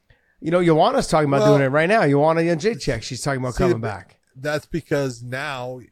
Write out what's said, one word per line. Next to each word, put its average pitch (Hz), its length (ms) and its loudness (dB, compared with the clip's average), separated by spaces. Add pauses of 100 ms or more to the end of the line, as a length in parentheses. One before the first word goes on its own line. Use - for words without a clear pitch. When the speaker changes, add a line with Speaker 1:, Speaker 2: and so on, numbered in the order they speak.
(420)
Speaker 1:
You 160 100 -6
know, 175 120 2
Joanna's 175 440 4
talking 156 220 2
about 139 120 2
Speaker 2:
Well, 208 160 6
Speaker 1:
doing 139 80 2
it 131 60 0
right 156 180 2
now. 214 180 2
Joanna 156 340 2
Jędrzejczyk, 165 600 -2
she's - 180 -10
talking 139 200 -4
about 123 140 -6
Speaker 2:
see, - 40 -4
Speaker 1:
coming 120 180 2
Speaker 2:
the, 113 100 -6
Speaker 1:
back. 95 320 -14 (160)
Speaker 2:
that's 147 320 -6
because 139 560 -4
now 127 560 -10 (120)